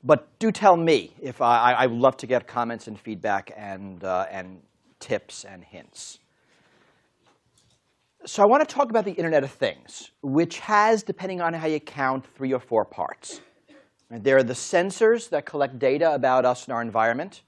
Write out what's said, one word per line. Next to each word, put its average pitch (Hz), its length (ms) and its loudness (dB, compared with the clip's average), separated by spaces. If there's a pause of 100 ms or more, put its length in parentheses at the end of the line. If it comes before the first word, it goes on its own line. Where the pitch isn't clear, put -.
But - 320 2
do 220 140 0
tell 196 240 6
me 165 460 2
if 127 200 -12
I, 120 180 4
I, 123 120 4
I 123 140 2
would 117 120 -2
love 127 200 2
to - 100 -14
get 120 180 0
comments 117 440 -6
and 104 100 -14
feedback 101 560 -6
and, 98 480 -14
uh, 92 260 -2
and 92 300 -14 (400)
tips - 460 -8
and 95 180 -20
hints. - 560 -20 (2000)
So - 180 2
I - 40 8
wanna 285 180 6
talk 285 240 -2
about 220 160 0
the 196 80 -6
Internet 156 320 0
of 131 60 -10
Things, - 600 -8 (100)
which 160 380 -2
has, 214 440 2
depending 190 360 -8
on 165 140 -2
how 160 140 -6
you 156 120 -2
count, 135 460 -6 (100)
three 135 160 -4
or 127 80 0
four 113 240 0
parts. - 560 -10 (720)
And 117 140 -14
there 135 100 4
are 135 80 8
the 120 100 -2
sensors 208 760 0
that 147 160 -4
collect 135 340 -4
data 143 340 2
about 127 300 2
us 123 220 0
and 131 80 -10
our 117 80 -4
environment. 117 680 -2